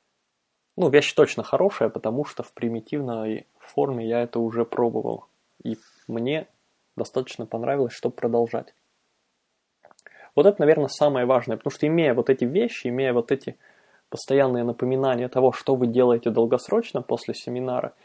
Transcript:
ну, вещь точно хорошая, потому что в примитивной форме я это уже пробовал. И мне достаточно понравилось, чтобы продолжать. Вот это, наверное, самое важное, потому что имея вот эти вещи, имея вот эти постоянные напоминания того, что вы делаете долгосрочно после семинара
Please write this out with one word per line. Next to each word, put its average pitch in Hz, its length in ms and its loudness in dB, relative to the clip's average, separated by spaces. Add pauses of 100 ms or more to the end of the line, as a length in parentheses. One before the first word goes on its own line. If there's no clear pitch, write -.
(760)
ну, 175 140 0
вещь 143 240 4
точно - 300 2
хорошая, 143 440 0
потому 113 360 -4
что - 180 -12
в - 100 -20
примитивной 113 920 -6 (280)
форме 127 340 -2
я 117 140 0
это 120 160 -6
уже 117 260 -2
пробовал. 117 640 -2 (360)
И 113 140 -8 (320)
мне 123 380 -4 (500)
достаточно 123 500 -6
понравилось, 123 460 -4
чтобы - 220 -8
продолжать. 117 600 -2 (1600)
Вот 147 120 6
это, 202 140 4
наверное, 151 280 4
самое 135 380 0
важное, 123 300 0
потому 135 160 -6
что - 140 -2
имея 156 280 2
вот 117 160 0
эти 131 140 2
вещи, 175 440 -2
имея 127 240 -2
вот 120 180 0
эти 131 260 -6 (540)
постоянные 131 540 0
напоминания 127 640 -2
того, 127 240 4
что - 220 -2
вы 123 120 2
делаете 120 440 4
долгосрочно 127 720 0
после - 320 -6
семинара 127 600 -6 (100)